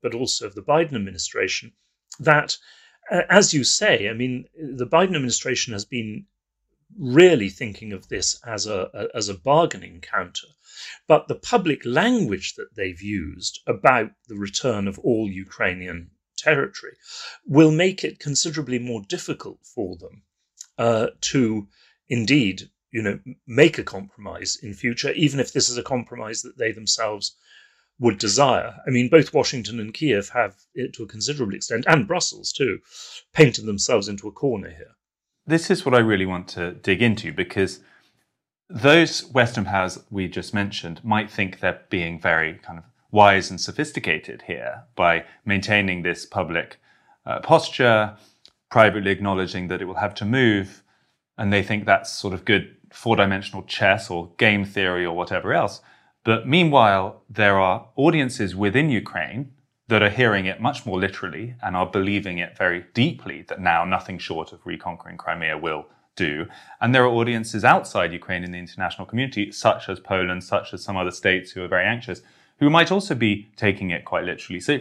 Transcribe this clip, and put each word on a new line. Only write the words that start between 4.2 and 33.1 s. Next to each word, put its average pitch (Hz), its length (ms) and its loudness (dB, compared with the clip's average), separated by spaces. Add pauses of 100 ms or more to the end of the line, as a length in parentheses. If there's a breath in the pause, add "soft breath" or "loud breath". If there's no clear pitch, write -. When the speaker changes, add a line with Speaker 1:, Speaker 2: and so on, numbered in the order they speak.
Speaker 1:
the 131 300 -8
Biden 180 300 2
administration 127 580 -2
has 101 100 -6
been 110 420 -8 (720)
really 143 540 6
thinking 107 420 -12
of 95 160 -14
this - 380 -6
as 107 220 -8
a, 98 260 -4
a, 107 240 -8
as 104 120 -4
a 98 40 -6
bargaining 95 640 0
counter. - 460 -6 (640 loud breath)
But 156 200 4
the 135 80 -6
public 175 500 -2
language 151 680 0
that - 220 -16
they've 92 260 -8
used 90 640 -8
about 117 460 2 (160)
the 110 80 -16
return 101 520 -4
of 95 120 -8
all 110 280 0
Ukrainian 92 840 -6 (260)
territory - 560 -2 (540 loud breath)
will 156 240 8
make 185 320 2
it - 160 -6
considerably 143 580 -4
more 120 300 -6
difficult 151 560 -10
for 90 320 -8
them, - 260 -20 (560)
uh, 117 300 2 (140)
to 110 460 0 (420 soft breath)
indeed, 117 600 0 (220)
you 113 100 -6
know, 101 240 -4
m-, - 120 -18 (100)
make 135 320 4
a 107 40 -4
compromise 95 800 -10
in 104 140 -12
future, 120 380 -4
even 139 260 0
if - 120 -2
this - 160 0
is 120 120 -4
a 117 40 -6
compromise 120 600 -8
that 123 160 -16
they 113 120 -2
themselves 104 640 -4 (640 soft breath)
would 117 180 2
desire. 113 580 2 (100)
I 160 40 -6
mean, 123 180 2
both 156 260 6
Washington 117 460 -2
and 107 140 -10
Kiev 110 360 0
have, 107 260 -2 (180)
it 120 200 -8
to 117 100 -12
a 101 40 -14
considerable 113 460 -6
extent, 113 340 -4
and 147 200 6
Brussels - 440 -6
too, 113 280 -2 (540 loud breath)